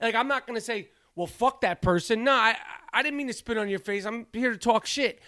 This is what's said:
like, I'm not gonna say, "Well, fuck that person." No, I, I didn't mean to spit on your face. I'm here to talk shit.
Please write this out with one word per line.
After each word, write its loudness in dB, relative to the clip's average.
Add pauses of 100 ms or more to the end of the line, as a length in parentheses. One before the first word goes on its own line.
like, 0
I'm 2
not -2
gonna -4
say, -6 (260)
"Well, -4
fuck 0
that 0
person." 2
No, 4
I, 4 (380)
I 4
didn't -2
mean -4
to -4
spit -6
on -2
your -2
face. -4
I'm -8
here 0
to -6
talk 2
shit. -2